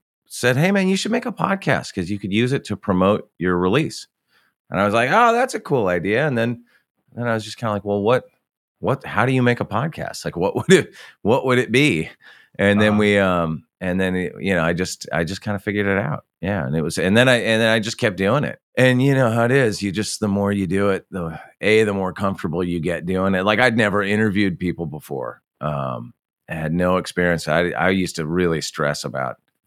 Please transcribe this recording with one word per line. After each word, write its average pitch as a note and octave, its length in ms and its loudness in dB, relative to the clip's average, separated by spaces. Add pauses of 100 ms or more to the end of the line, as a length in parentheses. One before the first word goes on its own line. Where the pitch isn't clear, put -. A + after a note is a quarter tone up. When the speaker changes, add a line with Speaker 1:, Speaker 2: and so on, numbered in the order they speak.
(260)
Speaker 1:
said, B2 320 0
"Hey, F3 140 2
man, G3 180 2
you F#3+ 80 2
should G3+ 140 -4
make A#3+ 160 -2
a A3+ 40 -6
podcast E3 600 -2
'cause F2 160 -6
you G#2 100 -4
could F#2+ 140 -6
use A#2+ 180 2
it C#3 140 -4
to G#2 100 -6
promote F#2+ 640 2
your F2+ 200 0
release." G2 500 0 (640)
And E2+ 120 -2
I G2+ 40 4
was G2+ 80 2
like, A#2 200 2
"Oh, A#3 200 6
that's A#3+ 200 0
a A#3+ 60 -8
cool A#2+ 280 0
idea." F#2+ 400 0
And B2+ 100 -2
then, A#2 260 -2 (500)
then A#2+ 140 -6
I A#2 80 0
was A2 100 -4
just G#2+ 120 -14
kinda A2+ 140 -4
like, G2+ 140 -4
"Well, G2+ 160 0
what, A#2 240 2 (540)
what, A#2 260 -4
how G#2 200 0
do C3 60 2
you C3 120 2
make A#2+ 180 2
a G2+ 40 -4
podcast? - 600 -6
Like, E2 100 -6
what F2 200 0
<laughs> - 140 0
would - 40 4
it, - 220 4 (260)
what A#2+ 240 2
would B2+ 140 2
it A2+ 120 -2
be?" A2+ 380 2 (480)
And G2+ 240 4
then G#2+ 120 4
Speaker 2:
Uh-huh. G#2 60 2
Speaker 1:
we, G#2 200 4
um, F2 440 0 (180)
and F#2 180 -2
then, F#2 160 0
you F2+ 400 -4
know, E2 80 2
I E2+ 100 2
just, F2 380 -6
I E2 140 0
just F#2 160 -8
kinda G#2 180 -6
figured G2+ 280 -4
it G2 100 0
out. C3+ 280 -4 (160)
Yeah. F2 240 -2
And C2+ 100 -2
it E2 60 0
was, D2+ 160 -4
and F#2 200 2
then B2+ 100 6
I, B2+ 80 4
and A2 260 0
then A2+ 80 2
I A2+ 100 2
just A2 180 -6
kept G#2+ 200 -2
doing G#2 280 0
it. - 140 -8 (180)
And B2+ 240 4
you C#3 120 4
know C3 180 2
how A#2 140 2
it A#2+ 60 0
is. B2+ 320 2
You G2+ 80 -2
just, G2+ 300 -4
the G#2+ 80 0
more G2+ 220 0
you G2 160 0
do G2 220 0
it, F#2+ 220 -4
the, E2 280 -8 (220)
A, G#2+ 220 4
the G#2 100 0
more F#2+ 200 -4
comfortable F#2 500 -4
you F2 160 -2
get E2 260 -4
doing F#2+ 300 0
it. F#2 80 0
Like, G#2 160 2
I'd B2 180 4
never G#2 240 2
interviewed G2+ 580 2
people E2+ 260 -4
before. C#2 560 -10 (180)
Um, C2 540 -6 (360)
I E2+ 60 -8
had D#2+ 180 -4
no F2+ 240 2
experience. F2 500 -2
I, E2 240 2
I D#2+ 180 0
used F#2 280 0
to D#2+ 80 -4
really E2 360 0
stress D2 420 -4
about, C2 340 -8 (280)